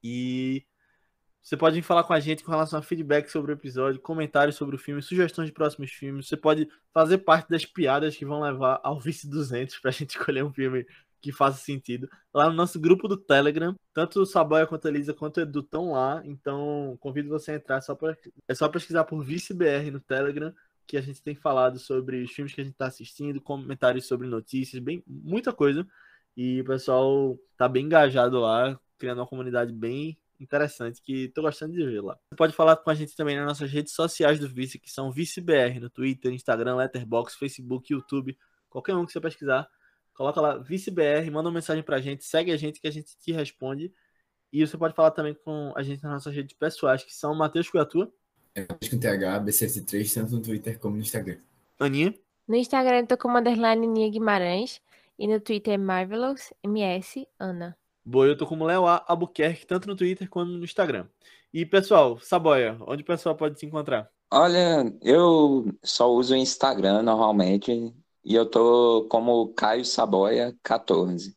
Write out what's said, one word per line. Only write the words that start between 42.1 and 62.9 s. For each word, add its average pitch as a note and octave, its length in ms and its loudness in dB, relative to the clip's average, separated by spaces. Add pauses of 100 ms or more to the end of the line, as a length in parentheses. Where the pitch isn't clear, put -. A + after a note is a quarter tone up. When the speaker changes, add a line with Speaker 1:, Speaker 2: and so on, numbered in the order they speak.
Speaker 1:
segue E3+ 260 0
a D#3+ 60 0
gente D3+ 240 -6
que D#3+ 60 -6
a D3+ 40 -4
gente D3+ 260 -14
te - 140 -8
responde. D3 640 -6 (580)
E D3+ 140 2
você D3+ 120 -8
pode D#3+ 180 0
falar D#3+ 160 6
também D3+ 220 -6 (120)
com D3+ 320 -8
a C#3 60 -4
gente C#3 200 -8
nas D3 80 -8
nossas C#3+ 240 -8
redes C#3 220 -10
pessoais, D3 460 0
que - 100 -20
são D3+ 220 -4
Matheus D#3 340 0
Cuiatua. E3+ 420 0 (440)
Speaker 2:
É, G2 60 -10
Matheus - 300 -10
com B2 80 -2
T A#2+ 80 -2
H, G2 320 0
B G#2 120 -4
C A2+ 140 0
F G2+ 100 -4
C G2 100 -8
três, G#2+ 280 -4
tanto A2 220 -4
no A2+ 60 -4
Twitter G#2+ 380 -8
como G#2 160 -6
no G#2+ 60 -6
Instagram. G#2+ 360 -8 (420)
Speaker 1:
Aninha? C#3+ 340 0 (340)
Speaker 3:
No G#3+ 80 0
Instagram B3+ 460 2
eu A#3 60 -4
tô B3 100 2
como A#3+ 200 0
underline A3+ 500 2
Ninha A3 220 2
Guimarães G#3 720 -2 (360)
e G#3 100 -4
no G#3+ 120 2
Twitter G#3 360 -2
é - 20 0
Marvelous G3 760 -2 (120)
M G#3 180 -2
S F#3+ 440 -4 (140)
Ana. F3 380 -8 (280)
Speaker 1:
Boa, C3 220 6
eu D3 100 4
tô D3+ 80 -4
como D#3+ 200 -4
Léo F3+ 200 2
A E3+ 220 4
Albuquerque, E3+ 580 -2
tanto F#3 220 -4
no G3+ 80 -6
Twitter F#3 340 -4
quanto F3 220 -4
no F3 140 -8
Instagram. D3 420 -2 (460)
E, E3 120 -2
pessoal, F3 540 6
Saboia, C#3 600 2
onde C#3+ 200 -6